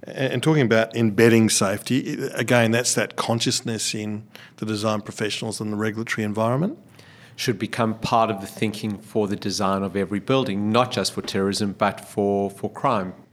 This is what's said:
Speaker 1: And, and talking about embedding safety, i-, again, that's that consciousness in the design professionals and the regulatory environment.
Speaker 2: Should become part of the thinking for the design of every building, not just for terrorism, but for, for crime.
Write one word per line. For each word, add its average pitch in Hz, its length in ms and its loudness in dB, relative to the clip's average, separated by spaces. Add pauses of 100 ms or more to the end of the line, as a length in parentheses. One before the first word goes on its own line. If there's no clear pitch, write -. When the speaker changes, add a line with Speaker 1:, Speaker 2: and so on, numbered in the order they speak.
Speaker 1:
And, - 300 -4
and 123 100 -2
talking 151 200 4
about 113 340 4
embedding 113 520 6
safety, 123 720 0
i-, 135 120 -4
again, 117 380 4
that's 120 240 2
that 107 200 -2
consciousness 117 800 -2
in 107 320 -6 (300)
the - 80 -6
design 107 340 0
professionals 104 600 -6
and 107 100 -4
the 104 60 -4
regulatory 110 480 -2
environment. 120 520 0 (600)
Speaker 2:
Should 110 200 -2
become 110 420 -2
part 113 300 2
of 98 120 -2
the 101 60 -10
thinking 104 500 -4
for 104 320 -2
the 101 80 -2
design 98 440 0
of 95 140 -4
every 98 240 0
building, 107 540 0
not 120 180 -2
just 95 220 -2
for 101 80 -6
terrorism, 98 500 -2
but 98 300 -2
for, 101 500 -2
for 101 180 -8
crime. 98 440 -2 (200)